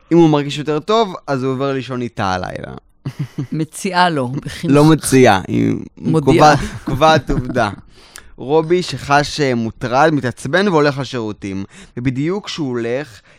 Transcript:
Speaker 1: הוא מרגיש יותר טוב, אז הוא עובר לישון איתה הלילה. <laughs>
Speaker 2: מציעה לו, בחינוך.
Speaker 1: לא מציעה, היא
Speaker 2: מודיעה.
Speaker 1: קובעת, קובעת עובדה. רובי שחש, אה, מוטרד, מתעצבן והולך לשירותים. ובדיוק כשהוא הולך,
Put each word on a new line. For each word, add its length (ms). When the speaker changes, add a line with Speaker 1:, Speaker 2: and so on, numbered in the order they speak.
Speaker 1:
הוא 120
מרגיש 280
יותר 220
טוב, 340
אז 160
הוא 100
עובר 200
לישון 280
איתה 320
הלילה. 400
<laughs> 340
Speaker 2:
מציעה 580
לו, 180
בחינוך. 480
Speaker 1:
לא 100
מציעה, 600
היא 260
Speaker 2:
מודיעה. 580
Speaker 1:
קובעת, 40
קובעת 440
עובדה. 400
רובי 460
שחש, 560
אה, 160
מוטרד, 580
מתעצבן 540
והולך 320
לשירותים. 640
ובדיוק 480
כשהוא 240
הולך, 380